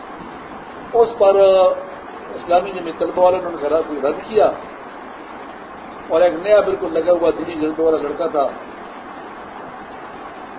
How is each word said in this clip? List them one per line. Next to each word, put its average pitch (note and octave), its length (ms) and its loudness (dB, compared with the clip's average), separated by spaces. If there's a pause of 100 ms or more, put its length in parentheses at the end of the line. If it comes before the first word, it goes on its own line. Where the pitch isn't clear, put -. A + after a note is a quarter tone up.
(1000)
اس A3+ 180 6
پر G3 180 8 (1000)
اسلامی F3+ 360 2
جمعیت E3 280 -8
طلبہ F3 240 0
والے F3+ 140 6
نے E3+ 100 -6
ان E3+ 140 -6
کا C#3+ 80 -2
رد، D3+ 360 0
رد D3+ 140 -2 (100)
کیا، G3+ 220 4 (1600)
اور E3 140 4
ایک F3 120 6
نیا G3+ 260 4
بالکل F#3+ 340 0
لگا E3 180 2
ہوا E3+ 180 4
دینی D3+ 320 -2
جذبہ D#3 220 0
والا D#3+ 140 4
لڑکا D3 300 -4
تھا، C#3+ 200 0 (2000)